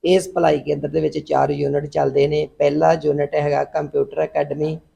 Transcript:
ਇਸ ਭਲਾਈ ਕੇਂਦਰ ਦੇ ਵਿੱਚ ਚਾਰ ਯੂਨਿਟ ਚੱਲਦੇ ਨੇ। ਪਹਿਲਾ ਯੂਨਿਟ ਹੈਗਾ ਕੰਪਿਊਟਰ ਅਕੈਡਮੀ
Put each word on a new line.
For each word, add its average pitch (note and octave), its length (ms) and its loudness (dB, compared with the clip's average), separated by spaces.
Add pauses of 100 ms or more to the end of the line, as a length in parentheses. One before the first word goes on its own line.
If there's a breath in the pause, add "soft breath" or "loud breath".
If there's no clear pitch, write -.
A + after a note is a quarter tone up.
ਇਸ F#3 300 2
ਭਲਾਈ D#3 260 2
ਕੇਂਦਰ D3 280 -4
ਦੇ D#3 140 -2
ਵਿੱਚ D#3 180 -2
ਚਾਰ D3 300 0
ਯੂਨਿਟ C#3+ 360 -2
ਚੱਲਦੇ C#3+ 420 0
ਨੇ। D3+ 300 -2
ਪਹਿਲਾ D#3 460 2
ਯੂਨਿਟ D3 320 0
ਹੈਗਾ D3 280 0
ਕੰਪਿਊਟਰ D3+ 600 -2
ਅਕੈਡਮੀ D3+ 560 -4 (160)